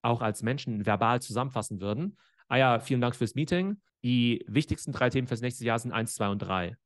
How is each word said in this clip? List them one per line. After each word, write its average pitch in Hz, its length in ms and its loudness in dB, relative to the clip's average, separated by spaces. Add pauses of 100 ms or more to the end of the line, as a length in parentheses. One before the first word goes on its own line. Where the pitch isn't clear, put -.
auch 117 180 2
als 107 220 -2
Menschen 113 420 -2
verbal 110 360 2
zusammenfassen 113 600 -4
würden, 123 360 -4 (320)
„Ah 120 80 4
ja, 127 220 6
vielen 127 220 0
Dank 120 140 0
fürs 113 200 -2
Meeting. 180 460 0 (220)
Die 120 440 2
wichtigsten - 440 -2
drei 127 180 2
Themen 127 180 0
fürs 117 140 -4
nächste 120 240 -6
Jahr 117 140 2
sind 120 140 -6
eins, 110 220 -2
zwei 101 140 0
und 101 100 -2
drei.“ 92 360 -2 (100)